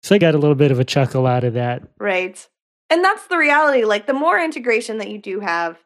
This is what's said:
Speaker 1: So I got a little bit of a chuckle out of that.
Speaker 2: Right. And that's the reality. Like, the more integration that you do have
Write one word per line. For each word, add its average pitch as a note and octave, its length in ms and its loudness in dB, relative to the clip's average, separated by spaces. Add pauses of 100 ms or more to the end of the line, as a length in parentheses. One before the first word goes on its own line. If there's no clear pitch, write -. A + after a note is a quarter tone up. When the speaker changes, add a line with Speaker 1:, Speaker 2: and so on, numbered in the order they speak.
Speaker 1:
So - 140 0
I - 20 4
got E3 180 4
a - 20 2
little D3 180 4
bit C#3+ 160 4
of B2 80 0
a C3 60 2
chuckle C3 420 0
out B2 160 0
of A#2+ 100 -2
that. A#2+ 300 -4 (160)
Speaker 2:
Right. F#3 460 -4 (440)
And E4+ 140 2
that's G4+ 240 0
the F4+ 100 -2
reality. D4 480 2
Like, G#3 220 -2
the C4 60 0
more D4+ 260 0
integration A#3+ 580 -4
that G#3 120 -8
you G#3+ 100 -12
do G3 220 -8
have E3+ 440 -4